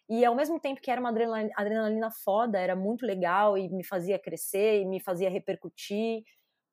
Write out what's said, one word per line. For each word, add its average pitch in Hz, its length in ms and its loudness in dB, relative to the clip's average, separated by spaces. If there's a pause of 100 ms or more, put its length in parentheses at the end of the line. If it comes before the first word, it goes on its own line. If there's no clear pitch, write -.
e 226 160 4
ao 240 100 4
mesmo 302 240 0
tempo 269 220 -4
que 262 100 -4
era 240 80 0
uma 247 100 -2
adrenalina, 220 460 0
adrenalina 220 560 -2
foda, 208 480 0
era 185 160 0
muito 208 300 -2
legal 196 520 4
e 190 120 -2
me 185 160 -4
fazia 185 340 -2
crescer 202 600 0
e 185 40 -2
me 190 140 -2
fazia 185 300 -2
repercutir, 202 920 -4 (500)